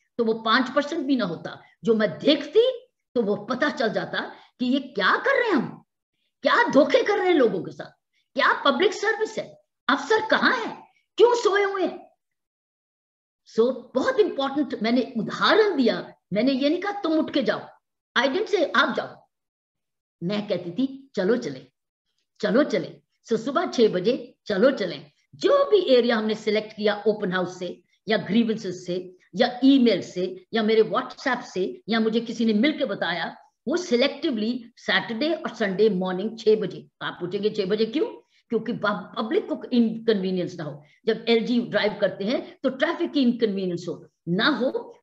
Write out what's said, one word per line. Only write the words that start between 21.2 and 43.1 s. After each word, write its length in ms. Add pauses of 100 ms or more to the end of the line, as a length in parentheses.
चले, 340 (720)
चलो 220
चले। 380 (280)
So, 80
सुबह 280
छह 220
बजे 580
चलो 260
चले, 260 (380)
जो 360
भी 240
area 220
हमने 180
select 420
किया 300
open 260
house 260
से 220 (260)
या 100
grievances 680
से 260 (240)
या 280
email 380
से 520
या 100
मेरे 180
WhatsApp 600
से 480
या 100
मुझे 200
किसी 260
ने 80
मिलके 320
बताया, 520 (300)
वो 100
selectively 880 (120)
Saturday 560
और 160
Sunday 400
morning 500
छह 160
बजे। 320 (140)
आप 180
पूछेंगे 300
"छह 160
बजे 200
क्यों?" 200 (440)
क्योंकि 240
पब-, 440
public 320
को 140 (100)
inconvenience 840
ना 80
हो। 200 (240)
जब 220
एलजी 320
drive 400
करते 240
हैं 380
तो 60
traffic 420